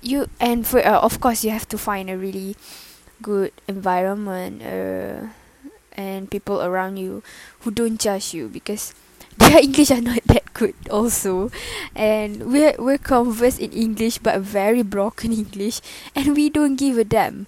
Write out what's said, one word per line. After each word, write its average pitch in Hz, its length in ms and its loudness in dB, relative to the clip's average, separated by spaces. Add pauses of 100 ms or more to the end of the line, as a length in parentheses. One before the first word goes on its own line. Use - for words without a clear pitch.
you, 269 260 -2 (120)
and 240 280 0
for, 247 180 4
uh, 208 140 4
of - 200 0
course, 233 240 0
you 220 80 -2
have 214 180 -6
to 214 80 -8
find 196 320 -6
a 190 80 -6
really 190 380 -8 (640)
good 202 300 -2 (160)
environment, 190 960 -4
uh, 185 640 -8 (640)
and 196 360 -10
people 202 320 -4
around 185 360 -4
you 190 260 -10 (380)
who 233 100 -6
don't 226 280 -2
judge 196 340 -4
you, 151 140 -8
because - 460 -10 (220)
<laughs> - 220 -20
their - 220 10
English 277 320 6
are 240 100 4
not 240 240 -2
that - 280 4
good - 220 -2 (160)
also. 208 600 -2 (440)
And 214 560 -2
we're, 294 260 6
we're 269 200 0
converse 240 640 2
in - 120 -6
English, 226 480 -2
but 202 220 0
very 208 420 2
broken 208 500 -2
<laughs> 220 100 -2
English, 202 380 -6 (340)
and 285 200 2
we 294 140 4
don't 294 260 2
give 262 220 2
a 226 60 4
damn. 208 440 0